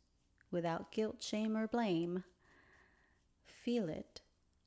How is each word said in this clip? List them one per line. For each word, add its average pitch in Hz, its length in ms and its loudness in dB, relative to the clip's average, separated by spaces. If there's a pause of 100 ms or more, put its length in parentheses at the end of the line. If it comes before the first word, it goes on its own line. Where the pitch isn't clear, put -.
(500)
without 170 420 0
guilt, 220 300 0
shame, 214 340 0
or 220 120 0
blame. 180 560 2 (1200)
Feel 240 440 -2
it. - 320 -8 (460)